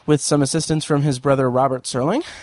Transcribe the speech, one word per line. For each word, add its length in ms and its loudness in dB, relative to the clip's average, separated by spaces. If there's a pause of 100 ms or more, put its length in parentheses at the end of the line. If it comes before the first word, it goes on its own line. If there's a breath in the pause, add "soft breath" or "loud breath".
with 140 4
some 220 2
assistance 420 -2
from 180 0
his 160 0
brother 320 2
Robert 320 0
Serling. 400 -2 (200 loud breath)